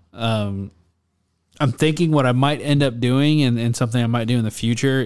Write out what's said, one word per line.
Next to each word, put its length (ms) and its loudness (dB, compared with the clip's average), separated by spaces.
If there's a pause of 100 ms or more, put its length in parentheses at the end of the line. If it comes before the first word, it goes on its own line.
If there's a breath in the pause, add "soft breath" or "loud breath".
(120)
Um, 580 -4 (880)
I'm 120 0
thinking 380 0
what 160 2
I 60 2
might 280 0
end 220 0
up 180 -2
doing 420 2
and, 160 0
and 180 -2
something 260 0
I 40 0
might 200 -2
do 120 0
in 60 0
the 60 -2
future 560 0